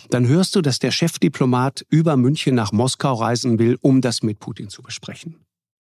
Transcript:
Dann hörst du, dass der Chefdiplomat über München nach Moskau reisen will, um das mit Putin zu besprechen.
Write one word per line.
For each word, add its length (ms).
Dann 180
hörst 300
du, 40
dass 180
der 120
Chefdiplomat 960
über 280
München 380
nach 180
Moskau 400
reisen 440
will, 220
um 220
das 200
mit 180
Putin 280
zu 140
besprechen. 560